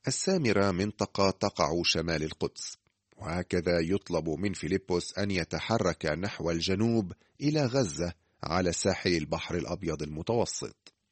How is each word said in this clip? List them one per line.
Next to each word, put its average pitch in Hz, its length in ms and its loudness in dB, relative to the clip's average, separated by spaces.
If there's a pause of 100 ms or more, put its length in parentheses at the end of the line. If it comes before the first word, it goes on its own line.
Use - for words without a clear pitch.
السامرة 113 640 2
منطقة 98 600 0
تقع 87 540 0
شمال 82 380 0
القدس، - 540 -6 (400)
وهكذا 87 640 0
يطلب 82 480 0
من 87 240 -2
فيلبس 87 680 -2
أن 101 120 0
يتحرك 90 760 0
نحو 82 440 -2
الجنوب 95 600 2 (280)
إلى 147 260 2
غزة 95 460 -2 (300)
على 87 300 2
ساحل 92 400 0
البحر 78 420 -2
الأبيض 80 480 -4
المتوسط. 78 880 -4 (200)